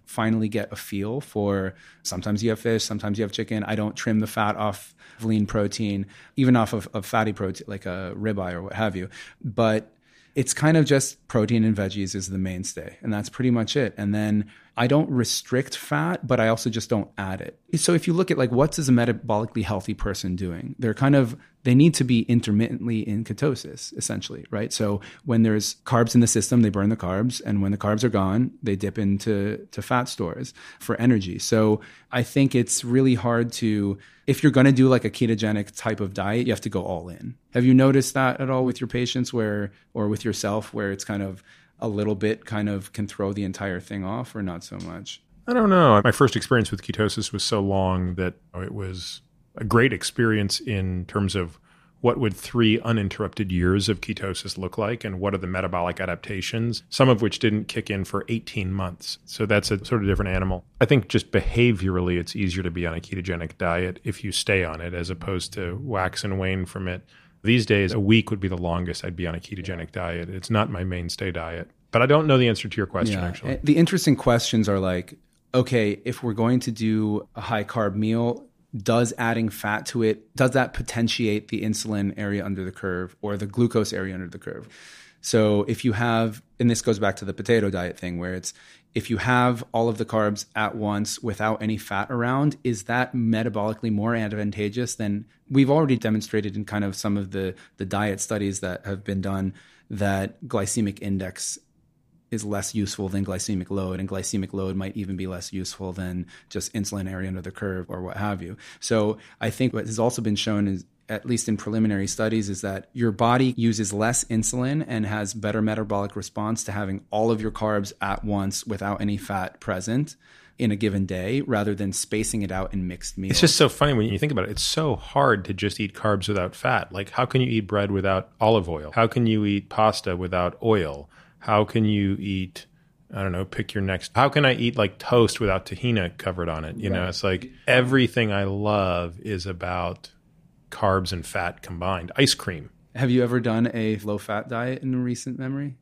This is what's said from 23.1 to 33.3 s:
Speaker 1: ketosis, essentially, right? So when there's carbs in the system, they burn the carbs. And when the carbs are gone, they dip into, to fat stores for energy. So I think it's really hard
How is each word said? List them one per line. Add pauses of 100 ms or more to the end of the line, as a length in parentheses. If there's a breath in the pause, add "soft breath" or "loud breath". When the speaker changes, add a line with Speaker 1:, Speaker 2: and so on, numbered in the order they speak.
Speaker 1:
ketosis,
essentially,
right?
So (240 loud breath)
when
there's
carbs
in
the
system,
they
burn
the
carbs.
And
when
the
carbs
are
gone, (100)
they
dip
into,
to
fat
stores (240 loud breath)
for
energy.
So (320 loud breath)
I
think
it's
really
hard